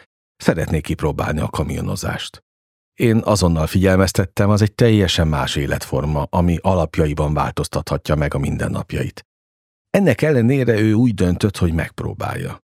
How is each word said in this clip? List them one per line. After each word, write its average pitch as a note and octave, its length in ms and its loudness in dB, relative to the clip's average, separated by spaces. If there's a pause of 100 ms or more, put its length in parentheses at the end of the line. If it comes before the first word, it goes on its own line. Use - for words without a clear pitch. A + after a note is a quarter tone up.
(360)
szeretné E2 440 0
kipróbálni D2+ 600 -4
a - 80 -4
kamionozást. - 960 -6 (500)
Én A2+ 220 2
azonnal F2 500 2
figyelmeztettem, F#2+ 840 2
az G#2 120 4
egy G#2+ 100 2
teljesen G2+ 560 2
más C#2 280 -2
életforma, C#2+ 680 -2
ami E2+ 380 0
alapjaiban D#2 760 0
változtathatja D2 800 -4
meg D2 200 -2
a C#2 40 -2
mindennapjait. - 880 -6 (640)
Ennek F3+ 320 2
ellenére B2 560 2
ő G#2+ 140 4
úgy A2+ 220 4
döntött, F#2 420 0
hogy E2+ 160 0
megpróbálja. - 920 -6